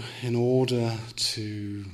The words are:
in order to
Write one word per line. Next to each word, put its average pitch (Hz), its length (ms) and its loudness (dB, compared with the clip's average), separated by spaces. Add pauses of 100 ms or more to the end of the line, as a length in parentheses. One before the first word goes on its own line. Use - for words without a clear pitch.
(220)
in 120 140 2
order 123 600 4 (200)
to 104 760 -4